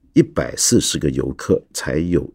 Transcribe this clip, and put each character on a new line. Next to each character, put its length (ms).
一 80
百 340
四 240
十 180
个 120
游 240
客 280
才 240
有 360